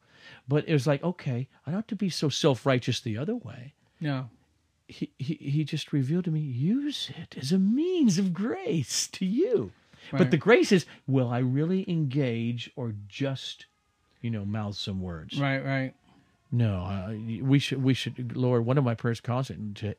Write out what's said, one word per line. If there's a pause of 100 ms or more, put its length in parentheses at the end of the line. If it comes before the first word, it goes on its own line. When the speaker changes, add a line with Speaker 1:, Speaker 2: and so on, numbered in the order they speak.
(480)
Speaker 1:
But
it
was
like,
okay, (180)
I
don't
have
to
be
so
self-righteous
the
other
way. (260)
Speaker 2:
Yeah. (640)
Speaker 1:
He,
he,
he
just
revealed
to
me,
"Use
it
as
a
means
of
grace
to
you." (380)
But
Speaker 2:
Right.
Speaker 1:
the
grace
is, (200)
will
I
really
engage
or (140)
just, (540)
you
know,
mouth
some
words?
Speaker 2:
Right,
right. (600)
Speaker 1:
No,
uh, (280)
we
should,
we
should,
Lord,
one
of
my
prayers
constant
to,